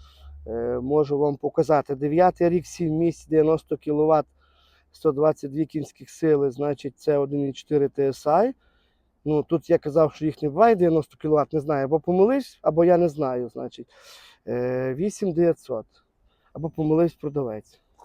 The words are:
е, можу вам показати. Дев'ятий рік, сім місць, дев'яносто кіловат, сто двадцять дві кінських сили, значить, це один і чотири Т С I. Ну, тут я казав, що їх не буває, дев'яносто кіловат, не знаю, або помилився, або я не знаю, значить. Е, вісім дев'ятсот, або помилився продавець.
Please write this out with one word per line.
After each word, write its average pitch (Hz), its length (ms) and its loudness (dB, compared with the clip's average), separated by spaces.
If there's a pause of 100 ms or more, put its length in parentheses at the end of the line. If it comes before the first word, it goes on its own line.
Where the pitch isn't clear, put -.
(460)
е, 117 340 -6
можу 143 380 0
вам 143 180 0
показати. 143 580 0
Дев'ятий 165 540 2
рік, 170 180 -2
сім 160 280 -6
місць, 165 320 -2
дев'яносто 156 500 0
кіловат, 151 500 0 (680)
сто - 200 -2
двадцять 147 400 -2
дві 151 140 -4
кінських 139 440 -12
сили, 143 400 0
значить, 139 480 -6
це 147 200 0
один 143 300 -2
і 135 40 -6
чотири 143 360 -2
Т 139 240 -2
С - 140 -14
I. 196 280 2 (720)
Ну, 151 160 0
тут 165 280 -4
я 170 80 4
казав, 151 360 0
що 156 120 -6
їх - 160 -6
не 151 60 -2
буває, 214 260 4
дев'яносто 165 420 0
кіловат, 151 360 0
не 156 80 -2
знаю, 139 240 -2
або 147 160 0
помилився, 214 640 0
або 156 220 2
я 175 120 6
не 175 120 2
знаю, 131 400 -6
значить. 127 400 -14 (580)
Е, 127 480 -4
вісім 190 380 -4
дев'ятсот, 151 540 -2 (680)
або 151 180 -8
помилився 160 500 0
продавець. 135 600 -8 (240)